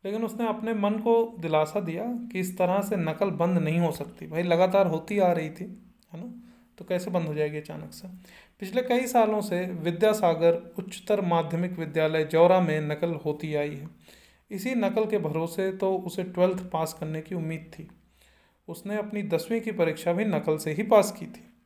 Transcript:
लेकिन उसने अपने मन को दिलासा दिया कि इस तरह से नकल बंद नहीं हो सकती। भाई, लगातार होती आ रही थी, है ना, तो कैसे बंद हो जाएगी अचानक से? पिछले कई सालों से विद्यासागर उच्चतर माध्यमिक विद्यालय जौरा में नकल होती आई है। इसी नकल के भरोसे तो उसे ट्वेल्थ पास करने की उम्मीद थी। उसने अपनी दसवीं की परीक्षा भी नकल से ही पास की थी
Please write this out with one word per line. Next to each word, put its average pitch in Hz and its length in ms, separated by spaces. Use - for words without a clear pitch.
लेकिन 220 200
उसने 226 240
अपने 220 260
मन 202 180
को 226 480
दिलासा 156 400
दिया 175 240
कि 233 360
इस 185 180
तरह 185 220
से 202 160
नकल 170 340
बंद 170 280
नहीं 160 200
हो 170 140
सकती। - 340
भाई, 160 160
लगातार 180 440
होती 160 320
आ 180 140
रही 160 180
थी, 185 140
है 175 140
ना, - 240
तो 170 60
कैसे 185 260
बंद 175 160
हो 151 80
जाएगी 151 220
अचानक 151 360
से? - 160
पिछले 233 220
कई 254 240
सालों 214 340
से 180 260
विद्यासागर 170 1120
उच्चतर - 420
माध्यमिक 170 520
विद्यालय 156 520
जौरा 175 360
में 156 200
नकल 151 340
होती 151 400
आई 147 200
है। 147 140
इसी 208 240
नकल 214 320
के 214 120
भरोसे 165 540
तो 190 240
उसे 185 280
ट्वेल्थ 180 460
पास 160 300
करने 156 220
की 185 120
उम्मीद 160 400
थी। 156 140
उसने 202 280
अपनी 208 260
दसवीं 202 380
की 226 120
परीक्षा 175 400
भी 190 120
नकल 160 340
से 156 140
ही 151 100
पास 202 300
की - 140
थी - 260